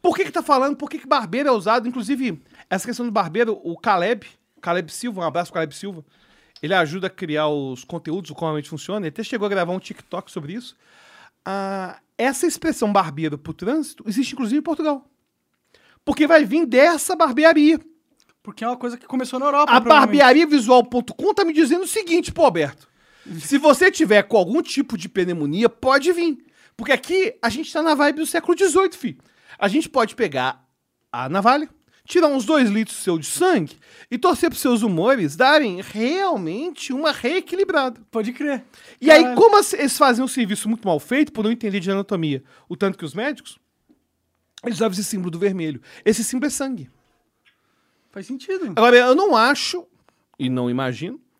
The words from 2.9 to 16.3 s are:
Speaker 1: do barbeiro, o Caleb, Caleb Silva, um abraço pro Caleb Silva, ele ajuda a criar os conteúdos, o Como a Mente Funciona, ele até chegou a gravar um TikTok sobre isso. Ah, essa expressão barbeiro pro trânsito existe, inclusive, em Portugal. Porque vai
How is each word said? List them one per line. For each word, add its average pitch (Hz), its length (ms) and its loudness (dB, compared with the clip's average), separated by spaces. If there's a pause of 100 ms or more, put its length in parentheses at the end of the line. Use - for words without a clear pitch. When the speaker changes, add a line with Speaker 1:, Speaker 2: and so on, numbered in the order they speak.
Speaker 1:
do 226 60 -6
barbeiro, 202 500 -2
o 170 160 -8
Caleb, 190 480 0 (340)
Caleb 175 320 -4
Silva, 220 280 -10
um - 40 -6
abraço 165 280 -4
pro - 80 -20
Caleb 156 160 -6
Silva, 185 280 -14 (560)
ele 160 140 -2
ajuda 180 320 0
a 180 40 -4
criar 151 360 -4
os 135 380 -6
conteúdos, 170 480 -10
o - 20 -16
Como 160 160 -6
a 151 40 -4
Mente 147 140 -8
Funciona, 180 380 -8
ele 151 60 -6
até 226 100 -12
chegou 208 240 -6
a - 20 -2
gravar 180 240 -2
um 185 60 -6
TikTok - 540 -14
sobre 160 220 -10
isso. 247 220 -14 (680)
Ah, 196 560 -8 (180)
essa 269 300 -2
expressão 240 440 -2
barbeiro 156 460 -2
pro 160 160 -14
trânsito 269 520 -6
existe, 226 280 -2
inclusive, 254 240 -2
em 302 40 -2
Portugal. 302 460 -4 (960)
Porque 294 220 0
vai 302 180 6